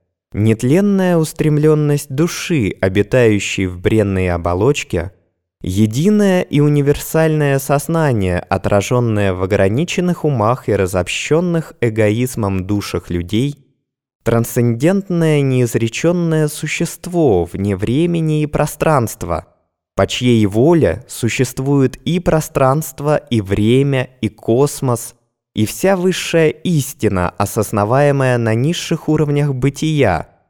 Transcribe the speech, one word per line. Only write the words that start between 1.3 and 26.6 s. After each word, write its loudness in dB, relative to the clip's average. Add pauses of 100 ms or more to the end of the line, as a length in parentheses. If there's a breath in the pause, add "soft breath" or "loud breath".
души, -2
обитающей 2
в -6
бренной 0
оболочке, -2 (500)
единое 2
и -2
универсальное 0
сознание, 0
отраженное 0
в -4
ограниченных 0
умах 0
и 2
разобщенных -2
эгоизмом 0
душах -4
людей, -4 (580)
трансцендентное 0
неизреченное 0
существо -2
вне -4
времени 0
и -2
пространства, -2 (500)
по 2
чьей 2
воле 2
существует -2
и -2
пространство, 0
и -2
время, 0 (100)
и -2
космос, -2 (400)
и 2
вся 0
высшая 0
истина, -2